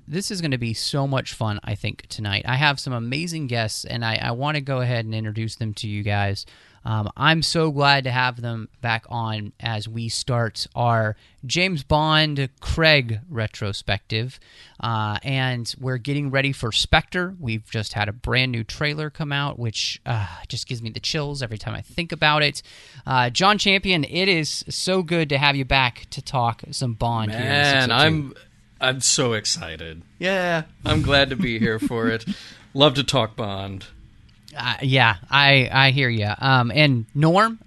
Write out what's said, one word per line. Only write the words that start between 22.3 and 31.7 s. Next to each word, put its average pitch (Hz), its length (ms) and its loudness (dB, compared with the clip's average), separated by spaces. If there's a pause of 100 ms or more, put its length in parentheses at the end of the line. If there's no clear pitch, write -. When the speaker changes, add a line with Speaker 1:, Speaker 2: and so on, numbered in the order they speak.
Speaker 1:
it. 147 200 -2 (420)
Uh, 127 240 2
John 190 280 4
Champion, 190 480 2
it 190 240 0
is 160 400 0
so 185 340 0
good 165 260 0
to 139 80 0
have 143 200 2
you 135 80 -2
back 131 460 0
to 135 100 -10
talk 120 500 -2
some 123 220 -4
Bond 113 380 -2
here 113 100 -4
in 131 40 -2
Speaker 2:
Man, 139 360 4
Speaker 1:
six - 20 4
oh 123 40 2
two. 117 60 2 (120)
Speaker 2:
I'm, 151 280 0 (460)
I'm 131 220 0
so 120 320 2
excited. 82 680 -6 (160)
Yeah, 175 460 0 (220)
I'm 156 160 4
glad 139 300 4
to 135 40 -4
be 117 240 0
here 110 180 2